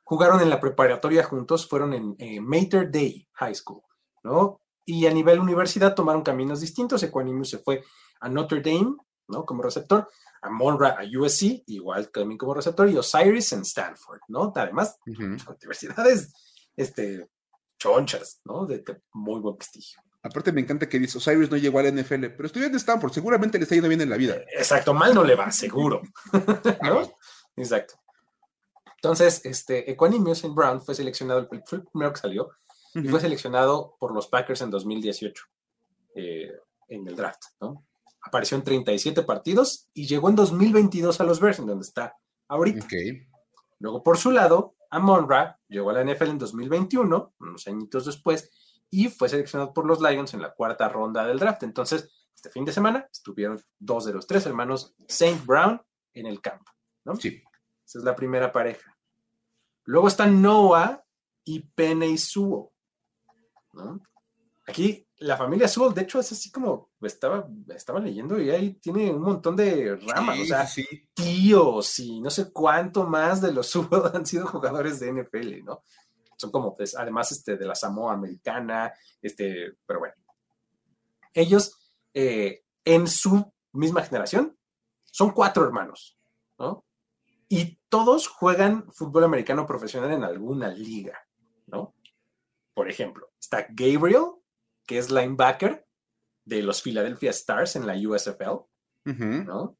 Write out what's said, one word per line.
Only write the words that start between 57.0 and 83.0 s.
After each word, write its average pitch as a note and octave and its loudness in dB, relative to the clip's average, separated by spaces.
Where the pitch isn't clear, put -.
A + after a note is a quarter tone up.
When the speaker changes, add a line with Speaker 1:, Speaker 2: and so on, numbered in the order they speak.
Speaker 1:
¿no? F3 -8
Speaker 2:
Sí. - -8
Speaker 1:
Esa - -18
es A#2+ -8
la B2 0
primera B2+ -2
pareja. A#2 -4
Luego E3+ 6
están G3 6
Noah G3+ 6
y D#3 -8
Penei D#3+ 0
Sewell, G3 -4
¿no? B2+ -14
Aquí F#3+ -2
la C#3+ -2
familia D#3 0
Sewell, B3 2
de F#3 -2
hecho, B3+ -4
es B3 -4
así - -12
como A3 -6
estaba, D3 -6
estaba - -8
leyendo E3+ -6
y C#3 -2
ahí F#3+ -2
tiene G3 -4
un D3+ -4
montón F#3 -2
de D3 0
ramas, A2+ -2
Speaker 2:
Sí, C#3+ -4
Speaker 1:
o D#3 -6
sea, C3+ 0
Speaker 2:
sí, C3+ -8
sí. - -18
Speaker 1:
tíos F3 4
y A#2 -10
no C3+ -6
sé F#3+ -4
cuánto E3+ 0
más E3 0
de F#3 0
los B2 -2
<laughs> - -4
Sewell E3+ 0
han - -4
sido F3+ -4
jugadores C#3 -4
de B2 -8
N C3 -6
F - -10
L, G2 -12
¿no? G2 -16
Son - -12
como, A#2+ -4
pues, G#2 -8
además, A#2 -4
este, G#2 -6
de F#2+ -8
la F#2 -6
Samoa G#2+ -6
americana, A2+ -8
este, G2 -8
pero E2+ -6
bueno. E2 -10
Ellos, F3+ 4
eh, A2+ -2
en E3 6